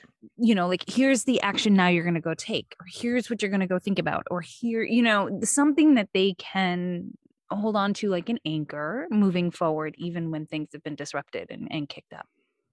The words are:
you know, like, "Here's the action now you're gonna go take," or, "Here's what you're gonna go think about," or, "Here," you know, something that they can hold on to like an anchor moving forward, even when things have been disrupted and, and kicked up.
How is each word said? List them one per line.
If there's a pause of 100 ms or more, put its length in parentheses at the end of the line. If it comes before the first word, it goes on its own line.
(380)
you
know,
like,
"Here's
the
action
now
you're
gonna
go
take,"
or,
"Here's
what
you're
gonna
go
think
about,"
or,
"Here,"
you
know,
something
that
they
can (400)
hold
on
to
like
an
anchor
moving
forward,
even
when
things
have
been
disrupted
and,
and
kicked
up. (460)